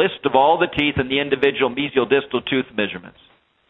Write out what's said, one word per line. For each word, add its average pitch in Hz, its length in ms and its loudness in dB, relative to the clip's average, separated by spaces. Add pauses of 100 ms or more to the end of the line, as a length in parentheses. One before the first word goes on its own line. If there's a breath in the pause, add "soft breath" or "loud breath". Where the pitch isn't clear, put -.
list - 200 -4
of 139 100 0
all 147 240 4
the 175 80 2
teeth 147 320 -2
and 131 120 -4
the 135 80 -2
individual 139 520 0
mesial 131 380 -2
distal 131 340 0
tooth 131 340 -2
measurements. 92 420 -6 (520)